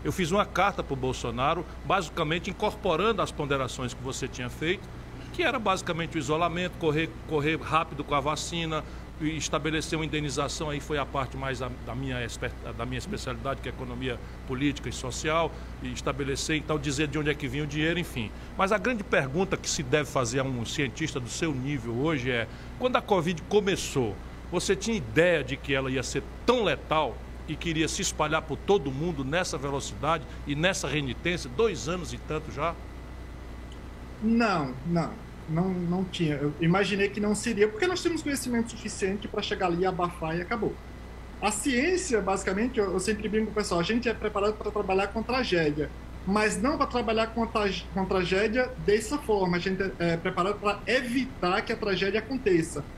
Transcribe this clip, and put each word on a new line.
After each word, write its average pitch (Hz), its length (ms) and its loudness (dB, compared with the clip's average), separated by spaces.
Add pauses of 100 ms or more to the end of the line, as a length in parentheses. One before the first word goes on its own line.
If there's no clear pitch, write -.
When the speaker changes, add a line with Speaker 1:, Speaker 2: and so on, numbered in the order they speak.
Speaker 1:
Eu 151 80 -2
fiz 160 200 0
uma 196 140 4
carta 185 360 0
pro 143 140 -2
Bolsonaro, 131 680 -2 (220)
basicamente 165 640 0
incorporando 190 720 0
as 147 100 0
ponderações 135 640 -2
que 120 100 -10
você 127 240 -4
tinha 123 220 -6
feito, 170 320 -2 (500)
que 349 120 -2
era 277 160 2
basicamente 175 580 0
o - 20 0
isolamento, 170 600 0
correr, 156 300 2 (200)
correr 156 320 2
rápido 147 420 0
com 143 120 0
a 143 40 6
vacina, 156 640 -2 (380)
e 156 160 0
estabelecer 156 640 0
uma 160 40 0
indenização, 147 680 -2
aí 143 80 -2
foi 147 180 -2
a 139 80 2
parte 135 320 -4
mais 131 220 -4
da, 127 100 -4 (160)
da 117 80 -6
minha 127 320 -4
espe-, 117 240 -4 (260)
da 117 120 -4
minha 127 100 -4
especialidade, 127 640 -6
que 131 80 -6
é - 20 -8
economia 123 460 -6 (300)
política 135 420 0
e - 20 -6
social, 156 600 0 (320)
e 123 100 -4
estabelecer, 139 640 0
então, 151 220 0
dizer 143 280 0
de 143 120 -2
onde 151 100 2
é 143 60 2
que 143 120 -4
vinha 139 160 -2
o 151 40 -2
dinheiro, 151 320 2
enfim. 120 320 -4 (260)
Mas 190 140 4
a 185 80 4
grande 214 240 0
pergunta 165 520 2
que - 140 -4
se - 140 -2
deve 139 260 2
fazer 127 300 2
a 131 40 2
um 127 220 -2
cientista 143 540 -2
do 120 100 -6
seu 160 240 0
nível 127 400 -2
hoje 131 380 2
é, 117 160 2 (320)
quando 247 160 2
a 180 60 4
covid 180 420 2
começou, 165 720 2 (360)
você 180 240 2
tinha 220 220 0
ideia 151 460 4
de 127 120 -4
que - 160 -4
ela 135 200 2
ia 131 100 0
ser 135 220 -2 (200)
tão 240 200 4
letal 151 520 2 (320)
e 156 80 -4
que - 140 -4
iria 160 180 2
se - 140 -2
espalhar 156 400 2
por 143 160 -4
todo 190 320 4
mundo 143 340 -2
nessa 170 320 0
velocidade 139 680 -2 (240)
e 143 80 0
nessa 175 320 2
renitência, 147 680 -2
dois 170 320 2
anos 165 240 -4
e 123 60 -8
tanto 156 340 -6
já? 160 220 -2 (1500)
Speaker 2:
Não, 208 500 4 (140)
não. 170 240 2 (380)
Não, 165 180 2
não 180 380 0
tinha. 160 300 0
Eu 147 260 0
imaginei 196 480 4
que 202 100 -6
não 208 160 4
seria, 208 320 4
porque 370 180 0
nós 359 160 2
temos 339 200 0
conhecimento 240 500 0
suficiente 208 560 -4
pra 208 140 -2
chegar 190 240 -2
ali, 175 200 4
abafar 170 520 0
e 175 40 -2
acabou. 208 320 0 (680)
A 202 100 2
ciência, 269 720 2
basicamente, 196 580 0
eu, 196 140 4
eu 185 80 2
sempre 214 260 0
brinco 220 200 2
com - 40 -4
o - 40 -4
pessoal, 185 260 2
a - 20 4
gente 233 240 2
é 220 60 2
preparado 208 400 0
pra 208 180 -4
trabalhar 196 360 2
com 220 140 -2
tragédia, 165 680 2 (360)
mas 202 360 4
não 285 160 2
pra 277 80 4
trabalhar 226 420 2
com 226 160 0
a 226 40 0
trage-, 202 460 0
com 185 100 2
a - 20 0
tragédia 196 680 2 (140)
dessa 233 320 4
forma. 190 400 4
A - 20 4
gente 190 220 0
é, 170 320 2
é 165 40 0
preparado 185 400 0
pra 202 300 0
evitar 233 760 2
que 233 100 -2
a - 20 0
tragédia 196 440 2
aconteça. 185 680 2 (120)